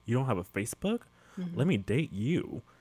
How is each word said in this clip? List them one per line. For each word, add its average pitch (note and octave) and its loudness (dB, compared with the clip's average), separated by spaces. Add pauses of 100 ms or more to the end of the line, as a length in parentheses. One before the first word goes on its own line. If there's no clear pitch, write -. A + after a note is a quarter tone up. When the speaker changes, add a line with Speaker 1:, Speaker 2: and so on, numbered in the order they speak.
Speaker 1:
you A2+ 2
don't C3 2
have A2 2
a F2 -4
Facebook? - -2 (380)
Speaker 2:
Mm-hmm. E3+ -4
Speaker 1:
Let D3 4
me F3 4
date G#2 0
you." A2+ -2 (180)